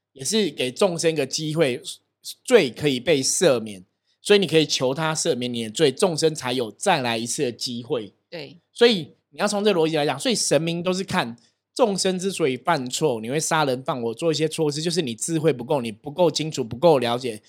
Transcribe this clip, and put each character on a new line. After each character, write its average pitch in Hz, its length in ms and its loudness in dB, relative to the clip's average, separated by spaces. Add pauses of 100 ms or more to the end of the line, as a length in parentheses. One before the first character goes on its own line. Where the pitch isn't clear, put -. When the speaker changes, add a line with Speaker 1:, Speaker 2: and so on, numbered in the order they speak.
(120)
Speaker 1:
也 135 100 -16
是 190 280 0
给 135 200 -4
众 170 280 0
生 165 120 2
一 160 40 2
个 147 100 0
机 151 300 -4
会， 147 260 2 (640)
罪 190 260 6
可 - 160 -2
以 131 140 0
被 139 220 2
赦 135 360 2
免， 104 240 -10 (380)
所 208 160 6
以 - 20 8
你 190 80 0
可 160 120 4
以 151 80 6
求 135 260 0
他 160 220 -4
赦 151 200 0
免 123 180 -4
你 117 120 -4
的 110 60 -8
罪， 139 200 2
众 170 240 2
生 156 200 2
才 127 180 -6
有 123 180 -2
再 165 300 0
来 120 160 0
一 117 100 -4
次 143 180 -4
的 123 60 0
机 120 320 -8
会。 117 300 -6 (160)
Speaker 2:
对。 156 300 -16 (140)
Speaker 1:
所 - 140 6
以 196 280 0 (160)
你 143 80 -14
要 196 100 0
从 202 160 -2
这 214 80 4
逻 165 160 2
辑 160 80 -2
来 147 80 0
讲， 143 160 -2
所 269 100 0
以 220 40 2
神 156 260 2
明 170 220 -4
都 180 100 -2
是 185 100 -4
看 156 320 -4 (400)
众 214 220 2
生 185 220 0
之 190 120 -4
所 165 160 -2
以 131 120 -2
犯 139 320 -2
错， 127 320 -2
你 113 80 -8
会 151 100 -2
杀 156 240 0
人 131 180 -2
放 131 200 -6
火， 117 100 -2
做 165 180 -2
一 156 40 2
些 156 120 0
错 156 240 -2
事， 147 120 -6
就 175 80 -2
是 165 100 -2
你 120 140 -4
智 165 240 -4
慧 151 120 2
不 123 140 -2
够， 143 160 0
你 117 100 -4
不 110 200 -12
够 165 200 2
清 151 200 -2
楚， 170 120 -4
不 117 140 -10
够 151 220 6
了 117 180 0
解， 120 320 -8